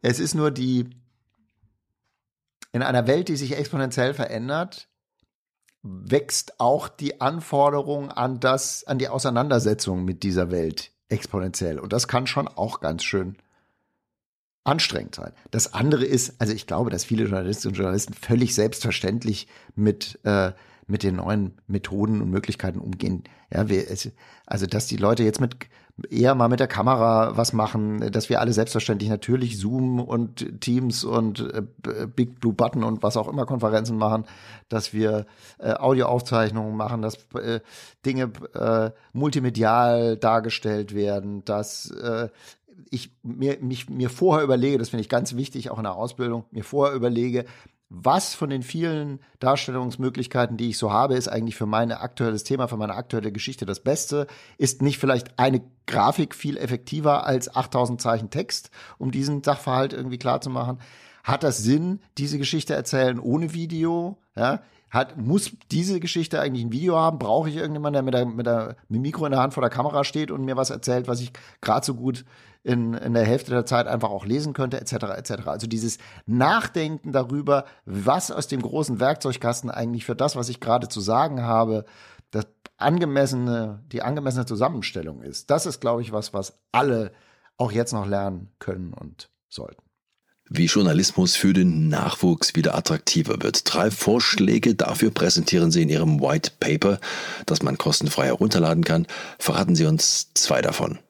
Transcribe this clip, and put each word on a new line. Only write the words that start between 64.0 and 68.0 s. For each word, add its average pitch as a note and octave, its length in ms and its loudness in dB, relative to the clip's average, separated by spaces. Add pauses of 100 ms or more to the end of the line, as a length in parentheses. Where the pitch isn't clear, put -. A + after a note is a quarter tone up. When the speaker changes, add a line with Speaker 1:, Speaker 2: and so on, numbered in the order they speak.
Speaker 1:
Ja? - 260 0 (260)
Hat, C3 300 0
muss D3 340 0 (180)
diese F3 300 0
Geschichte E3+ 400 -2
eigentlich B2+ 240 -2
ein A#2 80 -4
Video E3 240 2
haben? D#3+ 220 4
Brauche C3+ 320 2
ich D3 60 -6
irgendjemanden, D3+ 380 -4
der C#3 80 2